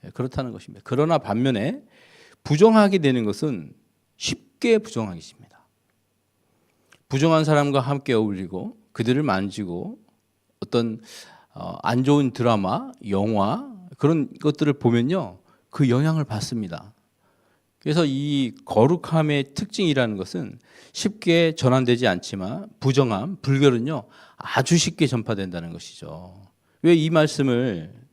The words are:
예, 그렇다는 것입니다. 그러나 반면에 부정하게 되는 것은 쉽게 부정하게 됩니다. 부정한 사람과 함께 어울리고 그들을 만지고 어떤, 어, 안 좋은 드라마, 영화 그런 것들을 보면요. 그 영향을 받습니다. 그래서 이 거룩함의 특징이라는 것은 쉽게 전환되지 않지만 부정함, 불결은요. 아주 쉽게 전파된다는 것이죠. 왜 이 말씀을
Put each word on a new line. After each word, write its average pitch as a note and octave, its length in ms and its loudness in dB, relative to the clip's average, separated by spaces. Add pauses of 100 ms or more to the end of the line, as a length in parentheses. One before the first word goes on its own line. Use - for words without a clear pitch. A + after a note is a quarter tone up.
예, - 60 -16
그렇다는 B2+ 400 -6
것입니다. G2+ 340 -18
그러나 D3+ 320 0
반면에 B2+ 640 -2 (600)
부정하게 G3 560 6
되는 B2+ 260 2
것은 G2+ 480 -6 (440)
쉽게 - 600 -2
부정하게 A2 420 -6
됩니다. - 480 -20 (1400)
부정한 D#3 340 4
사람과 C#3+ 360 4
함께 C3+ 340 -2
어울리고 G2 640 -4 (160)
그들을 B2 300 0
만지고 G2 760 -4 (640)
어떤, A#2 400 -2 (520)
어, F2+ 300 -10
안 B2 200 2
좋은 C#3+ 280 4
드라마, A#2+ 600 0 (180)
영화 G#2+ 600 0 (280)
그런 D3+ 440 0
것들을 D3 320 0
보면요. A#2+ 680 0 (300)
그 C#3 200 0
영향을 D3+ 340 0
받습니다. G#2 720 -8 (880)
그래서 D#3 220 0
이 C#3 580 -2
거룩함의 D3+ 920 0
특징이라는 C3+ 600 -2
것은 F#2 420 -10 (360)
쉽게 E3+ 600 2
전환되지 B2+ 520 2
않지만 G2 600 -4 (100)
부정함, C3+ 640 0
불결은요. C3+ 600 2 (340)
아주 - 400 0
쉽게 E3 280 0
전파된다는 G2 680 -6
것이죠. F2+ 760 -18 (340)
왜 E3+ 140 6
이 D#3+ 140 2
말씀을 B2+ 840 0 (200)